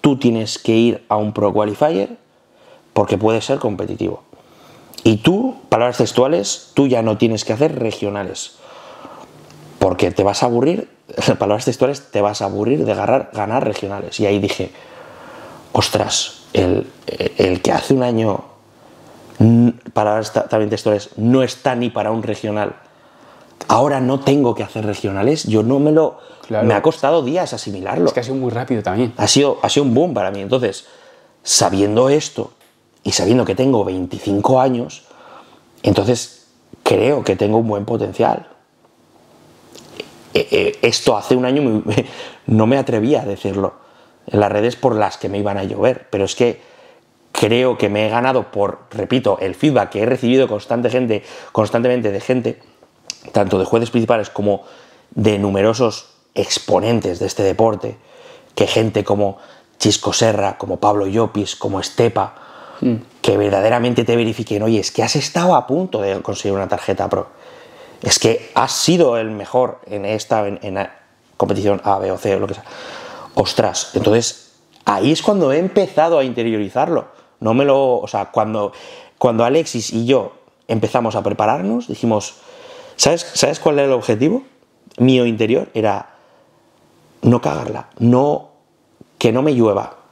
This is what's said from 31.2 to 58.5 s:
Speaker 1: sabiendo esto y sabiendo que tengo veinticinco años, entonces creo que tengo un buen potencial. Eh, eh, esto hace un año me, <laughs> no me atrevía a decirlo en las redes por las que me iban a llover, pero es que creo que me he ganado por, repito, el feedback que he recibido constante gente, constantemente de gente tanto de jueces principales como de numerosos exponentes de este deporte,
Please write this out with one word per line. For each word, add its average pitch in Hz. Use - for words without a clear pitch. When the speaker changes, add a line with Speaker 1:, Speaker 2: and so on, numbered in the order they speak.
Speaker 1:
sabiendo 104
esto -
y 104
sabiendo 107
que 95
tengo 127
veinticinco 98
años, 127
entonces 107
creo 113
que 98
tengo 104
un 117
buen 104
potencial. 110
Eh, -
eh, -
esto 117
hace 104
un 127
año 135
me, 107
<laughs> -
no 110
me 127
atrevía 117
a -
decirlo 98
en 104
las 101
redes 107
por 123
las 104
que 104
me 98
iban 101
a 95
llover, 101
pero 98
es 98
que 120
creo 120
que 110
me 104
he 104
ganado 120
por, 98
repito, 110
el 92
feedback 123
que 101
he 113
recibido 123
constante 117
gente, 117
constantemente 117
de 98
gente 120
tanto 101
de 95
jueces 113
principales 113
como 101
de 107
numerosos 107
exponentes 98
de 98
este 95
deporte, 107